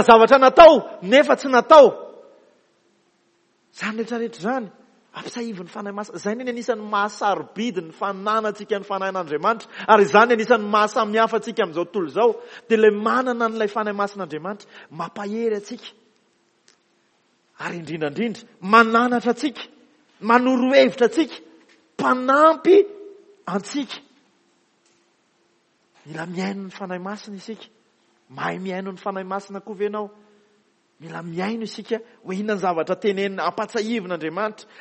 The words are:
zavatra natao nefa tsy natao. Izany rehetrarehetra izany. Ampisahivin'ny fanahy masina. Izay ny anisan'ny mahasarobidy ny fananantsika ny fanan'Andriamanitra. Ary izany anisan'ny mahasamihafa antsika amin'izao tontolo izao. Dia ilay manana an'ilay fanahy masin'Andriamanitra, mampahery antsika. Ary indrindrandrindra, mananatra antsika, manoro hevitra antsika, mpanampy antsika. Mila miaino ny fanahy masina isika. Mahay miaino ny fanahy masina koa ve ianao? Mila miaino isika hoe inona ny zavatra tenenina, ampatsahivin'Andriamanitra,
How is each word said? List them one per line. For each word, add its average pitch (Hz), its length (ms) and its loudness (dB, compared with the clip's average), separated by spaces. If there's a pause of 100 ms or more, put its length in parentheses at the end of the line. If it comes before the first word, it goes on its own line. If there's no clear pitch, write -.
zavatra 226 340 8
natao 262 640 8
nefa 262 340 4
tsy - 140 -10
natao. 254 380 8 (1900)
Izany 214 240 -10
rehetrarehetra 226 420 -8
izany. 226 300 -6 (440)
Ampisahivin'ny 220 540 -12
fanahy 202 280 -12
masina. 208 220 -12
Izay 208 180 -6
ny 254 140 -8
anisan'ny 226 360 -6
mahasarobidy 202 960 -4
ny 160 160 -16
fananantsika 208 800 -4
ny 196 80 -10
fanan'Andriamanitra. 190 840 -4 (200)
Ary 208 180 6
izany 220 300 4
anisan'ny 214 340 0
mahasamihafa 214 680 0
antsika 220 260 -4
amin'izao 170 220 -4
tontolo 180 220 -6
izao. 208 280 0 (320)
Dia 220 100 2
ilay 214 160 4
manana 233 520 -2
an'ilay 220 220 -2
fanahy 208 300 -6
masin'Andriamanitra, 196 720 -10 (220)
mampahery 208 680 -6
antsika. 214 320 -16 (1700)
Ary 170 220 -10
indrindrandrindra, 156 640 -8 (160)
mananatra 233 720 2
antsika, 247 300 -8 (580)
manoro 247 560 2
hevitra 240 320 4
antsika, - 320 -4 (560)
mpanampy 285 800 2 (720)
antsika. 202 500 -8 (2000)
Mila 156 200 -14
miaino 190 440 -8
ny - 20 -18
fanahy 180 300 -12
masina 202 360 -14
isika. - 280 -16 (640)
Mahay 165 300 -10
miaino 190 340 -10
ny 180 80 -20
fanahy 190 240 -8
masina 196 340 -10
koa 214 160 -16
ve 208 140 -6
ianao? 208 180 -8 (920)
Mila 165 240 -14
miaino 190 400 -8
isika 220 360 -8 (240)
hoe 190 120 -10
inona 208 200 -4
ny 185 40 -8
zavatra 175 360 -2
tenenina, 196 520 -4
ampatsahivin'Andriamanitra, 208 1200 -6 (140)